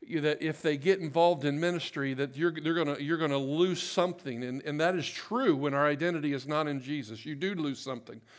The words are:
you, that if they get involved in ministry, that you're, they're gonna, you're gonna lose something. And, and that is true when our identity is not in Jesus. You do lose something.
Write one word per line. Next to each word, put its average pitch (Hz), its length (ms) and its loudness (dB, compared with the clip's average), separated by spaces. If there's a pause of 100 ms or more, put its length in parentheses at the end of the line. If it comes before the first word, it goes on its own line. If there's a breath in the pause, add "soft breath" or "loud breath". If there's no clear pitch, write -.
you, 160 200 -2
that 151 200 2
if 156 200 -2
they 151 140 2
get 185 240 4
involved 170 460 4
in 143 140 2
ministry, 156 560 -2
that 131 200 -2
you're, 165 160 2
they're 156 220 -2
gonna, 151 260 0
you're 151 180 0
gonna 147 200 2
lose 165 440 2
something. 170 640 -2
And, 127 200 -6
and 147 180 -2
that 180 140 4
is 208 120 -2
true 220 480 0
when 139 180 0
our 143 140 4
identity 147 460 0
is 131 140 -4
not 151 200 0
in 139 140 -2
Jesus. 123 440 -8
You 151 100 -6
do 190 200 -2
lose 143 240 -2
something. 120 400 -8 (200 loud breath)